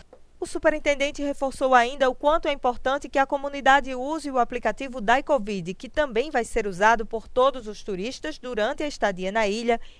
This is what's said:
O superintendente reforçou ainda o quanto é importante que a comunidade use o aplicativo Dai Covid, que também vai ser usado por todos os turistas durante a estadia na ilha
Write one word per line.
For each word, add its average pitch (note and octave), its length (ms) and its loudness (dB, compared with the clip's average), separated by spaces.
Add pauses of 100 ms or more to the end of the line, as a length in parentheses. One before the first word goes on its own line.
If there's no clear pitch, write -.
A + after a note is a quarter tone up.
(420)
O F4+ 40 -6
superintendente D4 760 0
reforçou C#4 540 0
ainda B3 340 4
o B3+ 60 0
quanto D#4+ 320 2
é D4 60 0
importante C4 560 -2
que C#4+ 100 2
a C4+ 60 4
comunidade C#4 680 2
use C#4+ 380 -4
o C4 80 2
aplicativo A#3+ 640 -2
Dai A#3 200 4
Covid, G3+ 520 -2
que - 160 -14
também C#4 420 -2
vai A#3+ 140 0
ser A3 200 -2
usado G#3 400 4
por A3 220 -8
todos B3+ 400 2
os G#3 160 -12
turistas A3+ 560 -6
durante B3 420 -2
a D4+ 60 -2
estadia G3 460 -2
na A3 160 0
ilha A3+ 320 0 (180)